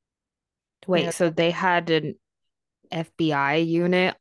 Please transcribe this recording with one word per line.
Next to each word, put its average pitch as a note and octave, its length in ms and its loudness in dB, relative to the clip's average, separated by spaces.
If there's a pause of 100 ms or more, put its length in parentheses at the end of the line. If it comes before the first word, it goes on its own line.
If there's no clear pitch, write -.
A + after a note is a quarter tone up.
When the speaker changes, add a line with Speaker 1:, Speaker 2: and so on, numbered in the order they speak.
(880)
Speaker 1:
Wait, F3 160 2
Speaker 2:
Yeah. E3+ 80 -2
Speaker 1:
so F3 180 0
they E3 220 2
had F3 400 0
an D3+ 240 -2 (760)
F E3 260 -8
B D#3+ 160 0
I C#3 220 0
unit F3 640 2